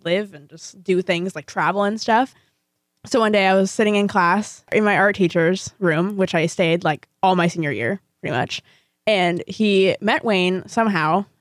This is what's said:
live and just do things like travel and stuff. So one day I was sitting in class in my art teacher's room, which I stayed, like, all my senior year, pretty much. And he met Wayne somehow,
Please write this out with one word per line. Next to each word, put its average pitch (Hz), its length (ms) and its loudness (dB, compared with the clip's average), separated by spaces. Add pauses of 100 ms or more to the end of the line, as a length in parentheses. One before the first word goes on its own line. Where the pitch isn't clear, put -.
live 196 300 -2
and 143 140 -20
just 170 340 -20
do 185 200 0
things 180 320 -4
like 180 120 -12
travel 185 360 -2
and 202 180 -2
stuff. 240 340 0 (720)
So 247 140 0
one 214 120 2
day 196 140 4
I 190 80 4
was 190 160 2
sitting 208 260 0
in 202 120 2
class 190 640 0
in 214 120 2
my 202 120 2
art 196 200 2
teacher's 175 600 0
room, 185 380 0
which 190 180 -2
I 165 120 2
stayed, 170 380 0
like, 156 240 -4 (140)
all 185 140 4
my 175 120 2
senior 160 240 -4
year, 117 280 -4 (200)
pretty - 140 -6
much. - 280 -6 (440)
And 180 400 0
he 196 540 0
met 233 240 -2
Wayne 185 440 0
somehow, 196 560 0 (160)